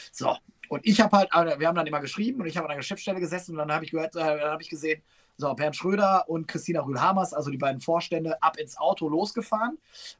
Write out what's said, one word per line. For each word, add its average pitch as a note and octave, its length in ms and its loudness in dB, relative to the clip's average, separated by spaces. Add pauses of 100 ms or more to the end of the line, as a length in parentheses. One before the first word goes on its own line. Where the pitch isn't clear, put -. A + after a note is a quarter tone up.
(120)
So, B2+ 240 -2 (320)
und C#3+ 160 -6
ich A3 160 8
hab G#3+ 120 6
halt, G3 200 6
wir D#3+ 340 4
haben E3+ 80 2
dann E3 120 0
immer D3 140 0
geschrieben A3 420 -4
und E3+ 40 -6
ich D#3+ 120 -6
hab E3 60 -2
an D3+ 40 -6
der D3 80 -6
Geschäftsstelle F#3 420 -6
gesessen F3 340 -4
und D#3 60 -6
dann D3+ 140 -2
hab D#3 100 2
ich D3+ 100 -12
gehört, D#3+ 220 -2
äh, F3 40 -6
dann D3+ 320 0
hab D#3+ 100 -4
ich E3 80 -16
gesehen, D#3 320 -4 (380)
so, C#3 160 -2
Bernd D3 220 0
Schröder F#3+ 520 4
und E3 200 -4
Christina E3 340 -2
Rühl-Hamers, D#3+ 500 2
also C#3+ 180 -4
die C3+ 80 -4
beiden C3+ 220 0
Vorstände, E3 600 -2
ab D#3 160 2
ins D3+ 180 -10
Auto E3 320 0
losgefahren. G#3+ 720 -2 (420)